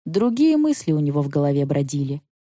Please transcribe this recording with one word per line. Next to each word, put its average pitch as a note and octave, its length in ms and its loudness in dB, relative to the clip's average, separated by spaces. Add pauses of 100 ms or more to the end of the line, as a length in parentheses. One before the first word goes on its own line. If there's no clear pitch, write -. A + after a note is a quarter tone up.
Другие A#3+ 540 2
мысли D4+ 360 0
у D3+ 60 2
него D3 220 0
в C#3+ 80 -4
голове C#3+ 380 0
бродили. C#3+ 560 -4 (240)